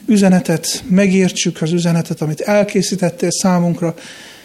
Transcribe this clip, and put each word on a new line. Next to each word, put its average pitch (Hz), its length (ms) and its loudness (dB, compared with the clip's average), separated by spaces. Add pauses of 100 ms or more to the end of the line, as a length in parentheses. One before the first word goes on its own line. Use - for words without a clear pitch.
üzenetet 185 840 2
megértsük, 185 720 2
az 160 100 -2
üzenetet, 170 500 -2
amit 156 200 -4
elkészítettél 190 880 0
számunkra, 175 640 0 (500)